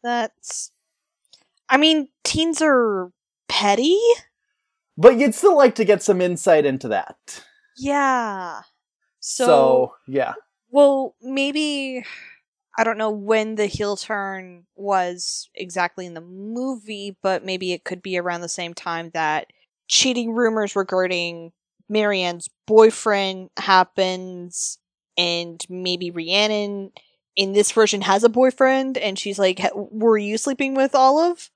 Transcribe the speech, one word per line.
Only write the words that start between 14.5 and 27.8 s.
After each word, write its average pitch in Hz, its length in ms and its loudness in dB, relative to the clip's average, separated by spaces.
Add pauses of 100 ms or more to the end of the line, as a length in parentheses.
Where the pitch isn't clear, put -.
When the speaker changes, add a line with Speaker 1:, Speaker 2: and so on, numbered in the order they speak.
Speaker 1:
was 185 800 -4
exactly 180 500 -6
in 175 80 -14
the 165 80 -14
movie, 208 1000 -10
but 190 220 -2
maybe 185 300 -4
it 180 100 -8
could 180 180 -10
be 185 160 -6
around 175 240 -6
the 170 80 -10
same 170 240 -10
time 170 400 -8
that 156 340 -2 (400)
cheating 240 460 0
rumors 220 420 0
regarding 180 760 -4 (380)
Marianne's 190 600 -2 (160)
boyfriend 202 920 2
happens, 185 1200 -2 (400)
and 170 520 -4
maybe 180 420 -6
Rhiannon 202 800 -2 (440)
in 196 180 -2
this 208 180 4
version 214 300 2